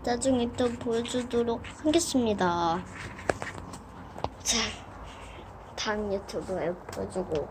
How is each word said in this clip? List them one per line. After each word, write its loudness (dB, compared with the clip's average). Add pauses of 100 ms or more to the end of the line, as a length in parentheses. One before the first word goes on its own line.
나중에 4
또 2
보여주도록 2 (240)
하겠습니다. 4 (1600)
자, 2 (1160)
다음 0
유튜브에 -2
보여주고. -2